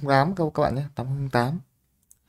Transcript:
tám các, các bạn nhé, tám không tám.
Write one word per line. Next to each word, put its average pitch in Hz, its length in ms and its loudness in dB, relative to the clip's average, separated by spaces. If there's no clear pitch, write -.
tám 139 280 4
các, 180 80 -2
các 151 100 2
bạn 143 120 2
nhé, 139 80 -2
tám 120 100 -6
không 135 240 -4
tám. 127 300 0